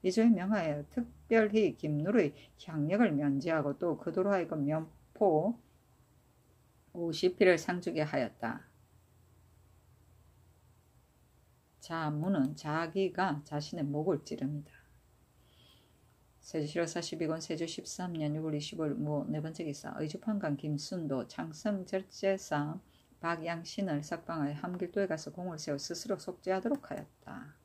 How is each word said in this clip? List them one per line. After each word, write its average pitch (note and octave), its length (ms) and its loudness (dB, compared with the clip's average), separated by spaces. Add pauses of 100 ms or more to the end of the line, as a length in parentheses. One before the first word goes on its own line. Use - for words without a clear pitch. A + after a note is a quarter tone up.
이조에 A3 260 6
명하여 F3 640 2
특별히 G#3+ 840 2
김누의 D#3 600 2 (280)
향력을 E3 480 2
면제하고 C#3+ 680 2
또 E3+ 180 0
그도로 F#3 340 0
하여금 E3 320 0
면포 D#3+ 960 2 (1300)
오십 E3+ 440 0
피를 F#3 200 8
상주게 E3+ 460 -2
하였다. A#2+ 580 -2 (3250)
자, D#3+ 320 -2
무는 D3+ 440 2
자기가 E3 880 0
자신의 D3+ 420 -4
목을 D3 380 0
찌릅니다. C#3+ 480 -6 (1700)
세조 D#3+ 440 -2
십삼 E3+ 420 -6
년, D#3+ 140 -2
세조 E3 260 -4
십삼 F3 460 -8
년 D3+ 220 -2
유월 D#3 200 -2
이십오일 D3 400 -2
무 D3 340 -2
네 D3+ 100 -2
번째 D#3+ 260 -6
기사 D3 320 -8
의주판관 D#3 600 -2
김순도, D3 680 -2
창성절제사 F#3 1500 -2 (400)
박양신을 E3 840 -2
석방하여 D3+ 540 -4
함길도에 F3+ 500 -2
가서 D#3 260 -4
공을 F3 280 -8
세워 D3 180 -2
스스로 E3+ 400 -4
속죄하도록 F#3+ 720 -2
하였다. - 640 -12 (120)